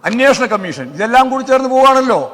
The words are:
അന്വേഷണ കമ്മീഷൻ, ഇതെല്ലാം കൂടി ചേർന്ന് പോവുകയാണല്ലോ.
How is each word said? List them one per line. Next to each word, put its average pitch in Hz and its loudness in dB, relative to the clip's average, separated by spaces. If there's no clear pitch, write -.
അന്വേഷണ 254 2
കമ്മീഷൻ, 170 -6
ഇതെല്ലാം 233 2
കൂടി 262 -4
ചേർന്ന് 262 0
പോവുകയാണല്ലോ. 262 4